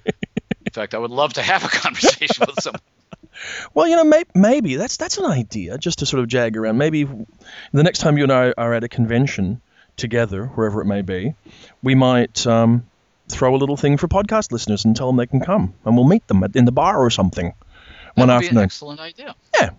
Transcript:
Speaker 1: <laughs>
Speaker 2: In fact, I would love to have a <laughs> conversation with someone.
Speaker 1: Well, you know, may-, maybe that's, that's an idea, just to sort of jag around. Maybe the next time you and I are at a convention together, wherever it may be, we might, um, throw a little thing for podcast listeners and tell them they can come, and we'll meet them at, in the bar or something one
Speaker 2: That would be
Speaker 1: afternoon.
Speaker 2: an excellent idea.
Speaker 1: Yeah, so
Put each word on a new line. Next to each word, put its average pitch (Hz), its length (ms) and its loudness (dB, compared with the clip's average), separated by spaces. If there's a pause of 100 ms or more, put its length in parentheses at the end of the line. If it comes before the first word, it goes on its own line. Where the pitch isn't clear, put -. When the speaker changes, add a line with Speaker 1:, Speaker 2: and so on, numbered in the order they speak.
Speaker 1:
<laughs> - 100 -6 (500)
Speaker 2:
In - 60 -8
fact, 107 240 -10
I - 20 -6
would 117 140 -6
love 139 220 -2
to 139 100 -6
have - 200 0
a - 40 -6
<laughs> - 20 -4
conversation - 760 0
with 143 140 -6
someone. 117 200 -10 (920)
Speaker 1:
Well, 311 140 2
you 330 100 4
know, 330 80 4
may-, 311 180 4 (100)
maybe 202 440 4
that's, 214 200 -6
that's 359 220 -6
an 370 60 -2
idea, 110 520 -4
just - 220 -6
to 143 80 -4
sort 131 140 -2
of 120 60 -2
jag 117 300 -2
around. 110 220 -2
Maybe 151 240 0
the - 800 -4
next 180 160 2
time 151 180 2
you 143 60 2
and 135 100 2
I 127 240 2
are 117 160 -2
at 117 100 -2
a 117 60 -8
convention 117 720 -2 (360)
together, 113 500 -4
wherever 110 340 -2
it - 40 -4
may 101 180 -2
be, 95 320 -6 (480)
we 131 120 0
might, 127 520 2
um, 117 380 4 (420)
throw 127 280 0
a - 20 2
little 139 200 0
thing 143 200 2
for 170 100 -2
podcast 208 440 0
listeners 107 340 -2
and 113 100 4
tell 131 120 -4
them 127 100 0
they 123 80 0
can 131 160 -2
come, 95 320 -2 (100)
and 113 120 2
we'll 123 120 6
meet 208 200 4
them 95 160 2
at, 95 120 -4
in 123 100 6
the 123 60 4
bar 151 320 2
or 120 80 2
something 90 420 -2 (600)
one 123 160 4
Speaker 2:
That 123 60 6
would 123 60 4
be - 40 -2
Speaker 1:
afternoon. 175 140 2
Speaker 2:
an 101 40 4
excellent 147 380 -6
idea. 196 340 -18 (180)
Speaker 1:
Yeah, 110 160 2
so 98 100 -16